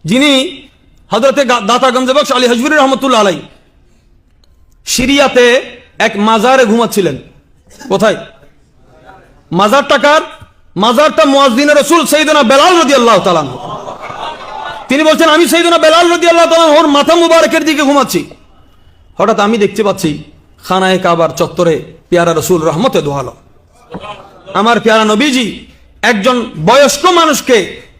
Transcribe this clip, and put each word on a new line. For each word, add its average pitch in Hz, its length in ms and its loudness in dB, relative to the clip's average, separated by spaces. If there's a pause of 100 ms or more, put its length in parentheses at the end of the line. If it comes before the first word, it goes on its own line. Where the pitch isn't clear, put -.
যিনি 269 560 -2 (460)
হযরতে 269 380 0
গা-, 240 160 -2
দাতা 233 300 0
গঞ্জে 254 220 -2
বখশ 277 180 0
আলী 247 160 0
হজবুরি 247 280 0
রহমতুল্লাহ 262 460 0
আলাইহি 185 200 0 (1400)
সিরিয়াতে 254 760 0 (380)
এক 226 160 0
মাজারে 226 500 2
ঘুমাচ্ছিলেন। 202 520 -2 (720)
কোথায়? 190 260 0 (1400)
মাজারটা 214 460 0
কার? 294 240 2 (540)
মাজারটা 294 500 2
মুয়াজ্জিনে 277 480 2
রাসূল 294 320 2
সাইয়েদনা 302 380 0
বেলাল 294 340 4
রাদিয়াল্লাহু 247 420 2
তাআলা 175 200 0
আনহু। 131 200 -8 (1300)
তিনি 285 160 0
বলছেন, 311 260 2
"আমি 311 180 2
সাইয়েদনা 339 300 0
বেলাল 320 320 2
রাদিয়াল্লাহু 339 400 2
তাআলা 330 160 2
আনহুর 311 220 4
মাথা 285 280 2
মুবারকের 320 500 2
দিকে 302 160 0
ঘুমাচ্ছি।" 269 480 0 (880)
হঠাৎ 202 220 0
আমি 214 180 0
দেখতে 202 260 -2
পাচ্ছি 185 400 -4 (400)
খানায়ে 185 340 0
কাবার 170 320 0
চত্বরে 160 640 -4 (160)
পেয়ারা 170 260 0
রাসূল 160 260 -2
রহমতে 165 400 -2
দোয়ালো। 139 320 -8 (1200)
আমার 214 260 0
পেয়ারা 220 260 2
নবীজি 226 640 -2 (340)
একজন 233 500 -2 (140)
বয়স্ক 269 400 2
মানুষকে 294 760 0 (180)